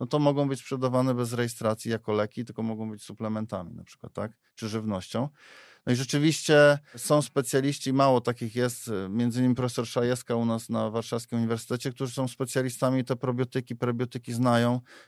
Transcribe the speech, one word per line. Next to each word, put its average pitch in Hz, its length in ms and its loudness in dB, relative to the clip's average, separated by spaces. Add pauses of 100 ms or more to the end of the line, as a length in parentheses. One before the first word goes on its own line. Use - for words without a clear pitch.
no 120 60 -4
to 147 120 0
mogą 143 300 4
być 131 120 -4
sprzedawane 127 540 0
bez 120 180 -2
rejestracji 117 580 -2
jako 110 220 -2
leki, 107 320 -2
tylko 113 180 -8
mogą 110 280 -4
być 104 120 -12
suplementami 107 720 -6
na 85 100 -16
przykład, - 280 -20
tak? 107 200 -6 (220)
Czy 110 140 -8
żywnością. 110 600 -4 (580)
No 123 60 2
i 123 40 4
rzeczywiście 147 840 6 (180)
są 147 260 2
specjaliści, 139 720 0
mało 135 280 6
takich 120 360 -4
jest, 123 320 -2
e, 98 200 -4
między 117 300 0
innymi 127 160 4
profesor 123 320 -2
Szajewska 123 500 0
u 117 80 0
nas 113 240 -2
na 113 220 -2
Warszawskim 117 480 -4
Uniwersytecie, 117 540 -2
którzy 123 220 -6
są 131 140 -2
specjalistami, 127 760 -2
te 127 120 -2
probiotyki, 123 600 -4
prebiotyki 120 560 -4
znają, 120 480 2 (280)